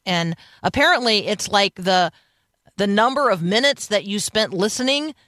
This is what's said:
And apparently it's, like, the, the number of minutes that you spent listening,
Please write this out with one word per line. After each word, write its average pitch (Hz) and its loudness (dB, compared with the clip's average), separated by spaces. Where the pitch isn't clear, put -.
And 170 -2
apparently 240 2
it's, - -4
like, 202 2
the, 180 2
the 202 0
number 247 2
of 175 -2
minutes 233 0
that 202 -2
you 202 -4
spent - -2
listening, 254 -2